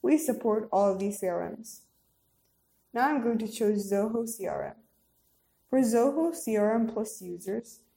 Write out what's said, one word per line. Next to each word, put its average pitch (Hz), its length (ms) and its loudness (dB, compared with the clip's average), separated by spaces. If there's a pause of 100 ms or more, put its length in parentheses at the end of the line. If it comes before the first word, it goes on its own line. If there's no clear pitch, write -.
We 311 160 4
support 220 540 0
all 196 200 4
of 190 60 0
these 202 220 -2
C 190 80 -2
R 175 280 -4
Ms. - 260 -18 (1120)
Now 254 140 4
I'm 294 120 2
going 233 160 2
to 220 100 -2
choose 208 460 0
Zoho 220 340 0
C 196 200 -8
R 71 220 -6
M. - 60 -16 (960)
For 262 120 4
Zoho 277 520 2
C 220 240 -2
R 208 160 2
M 226 140 2
Plus 220 340 -6
users 190 600 -8 (160)